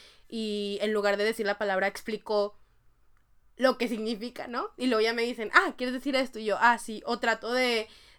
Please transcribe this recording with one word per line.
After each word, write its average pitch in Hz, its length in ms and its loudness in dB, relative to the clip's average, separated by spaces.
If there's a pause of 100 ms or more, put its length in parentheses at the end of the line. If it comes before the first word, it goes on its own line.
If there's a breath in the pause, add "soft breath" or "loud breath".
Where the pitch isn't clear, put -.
(280 loud breath)
y 208 540 -4
en 214 100 0
lugar 202 240 2
de 202 80 0
decir 220 220 0
la 202 120 0
palabra 196 300 0
explico 208 680 -2 (1000)
lo 254 200 4
que 247 120 -2
significa, 220 580 -6
¿no? 269 300 -6
Y 247 100 -2
luego 226 140 4
ya 226 120 4
me 233 100 0
dicen, 233 300 -2
"Ah, 370 240 4
¿quieres 254 160 -2
decir 262 220 -2
esto?" 220 240 -2
Y 220 60 -8
yo, 202 160 2
"Ah, 233 180 6
sí", 214 280 -8
o 233 120 -2
trato 226 340 0
de, 240 360 2 (300 loud breath)